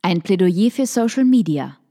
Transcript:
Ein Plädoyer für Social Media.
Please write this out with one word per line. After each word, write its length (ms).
Ein 180
Plädoyer 480
für 160
Social 400
Media. 540